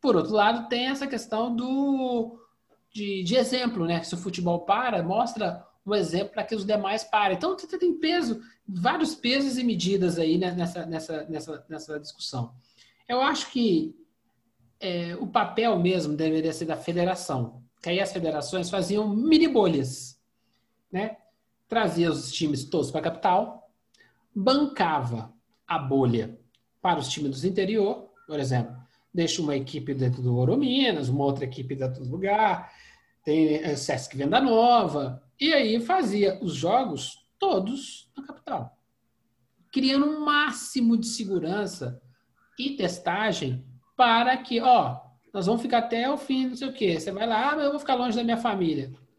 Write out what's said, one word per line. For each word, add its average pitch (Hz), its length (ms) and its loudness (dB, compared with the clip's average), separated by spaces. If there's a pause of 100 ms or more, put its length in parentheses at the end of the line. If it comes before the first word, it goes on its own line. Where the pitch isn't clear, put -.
Por 240 160 4
outro 165 160 0
lado, 214 360 2
tem 247 180 -2
essa 277 200 -4
questão 233 480 -4
do, 254 840 -2 (500)
de, 202 320 -4
de 175 140 0
exemplo, 240 480 0
né? 165 180 0
Se - 120 -8
o 170 40 -6
futebol 175 420 -2
para, 208 420 0
mostra 208 640 -2 (180)
um 196 100 0
exemplo 185 380 0
pra 214 100 -4
que - 120 -4
os 196 100 -4
demais 202 400 -2
parem. 202 320 2
Então, 370 220 -2
você 349 200 -8
tem 359 140 2
peso, 320 480 0 (260)
vários 247 480 0
pesos 262 440 0
e 247 60 -2
medidas 180 540 2
aí, 165 200 2
né, 180 140 0
nessa, 175 340 -4
nessa, 156 420 -8
nessa, 151 400 -10
nessa 151 320 -10
discussão. - 540 -10 (520)
Eu 247 140 -2
acho - 300 0
que, 196 440 2 (840)
é, 175 360 -6
o 226 100 -6
papel 220 520 2
mesmo 170 380 2
deveria 160 380 0
ser 165 100 -6
da 160 120 -2
federação, 175 840 -2 (220)
que 165 80 -6
aí 180 100 0
as 190 120 -2
federações 170 580 -4
faziam 202 380 0
mini 311 400 4
bolhas, 165 680 0 (720)
né? 214 280 -4 (500)
Trazia 170 420 2
os 139 220 -4
times 147 320 -2
todos 143 260 -2
pra 156 120 -4
capital, 180 680 0 (640)
bancava 165 1000 0 (320)
a 165 120 -2
bolha 131 600 2 (420)
para 175 180 2
os 135 100 -6
times 135 340 -4
do 165 40 0
interior, 202 600 0 (160)
por 151 140 -6
exemplo, 127 380 0 (360)
deixa 165 300 0
uma 147 140 0
equipe 135 360 -6
dentro 127 300 0
do 123 140 2
Ouro 135 200 4
Minas, 247 520 2
uma 139 160 0
outra 139 200 0
equipe 127 300 -8
dentro 131 300 -6
do 123 40 -6
lugar, 190 640 0 (540)
tem, 156 320 4
é, 151 180 -2
Sesc 135 420 -4
Venda 151 240 4
Nova, 220 800 4 (180)
e 302 140 2
aí 233 280 4
fazia 208 600 2
os 165 140 -4
jogos 175 720 -2 (100)
todos 277 800 -2
na 277 80 -14
capital, 180 540 -10 (920)
criando 277 340 2
um 302 180 -2
máximo 262 720 2
de - 120 0
segurança 190 920 -4 (560)
e 269 200 -4
testagem 175 880 -2 (300)
para 247 400 6
que, 254 240 -2
ó, 208 400 4 (340)
nós 185 120 -2
vamos 226 160 2
ficar 240 160 2
até 233 320 0
o 294 60 0
fim, 262 300 -2
não 247 100 -6
sei 269 120 -6
o 269 60 -8
quê. 170 260 0
Você 170 100 -6
vai 196 160 -4
lá, 233 240 2
"Ah, 302 60 0
mas 302 80 -2
eu 285 60 2
vou 294 100 -4
ficar 269 140 0
longe 240 220 0
da 240 60 0
minha 233 140 2
família." 170 560 -2 (260)